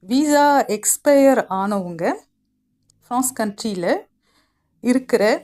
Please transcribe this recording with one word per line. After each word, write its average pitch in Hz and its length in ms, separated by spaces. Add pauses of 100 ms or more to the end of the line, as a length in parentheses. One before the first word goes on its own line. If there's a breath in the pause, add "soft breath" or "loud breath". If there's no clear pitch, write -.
(120)
விசா 294 360 (300)
எக்ஸ்பயர் 269 640 (180)
ஆனவங்க 185 440 (1000)
பிரான்ஸ் 254 340
கண்ட்ரியில 202 460 (960)
இருக்கிற 247 400 (200)